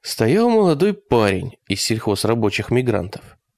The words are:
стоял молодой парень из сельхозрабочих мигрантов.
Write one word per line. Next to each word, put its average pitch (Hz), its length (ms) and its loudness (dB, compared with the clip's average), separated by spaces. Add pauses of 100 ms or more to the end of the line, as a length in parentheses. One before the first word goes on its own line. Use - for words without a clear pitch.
стоял 190 480 0
молодой 196 440 2
парень 104 640 0 (100)
из 98 140 -4
сельхозрабочих 107 880 -2
мигрантов. 113 680 -2 (200)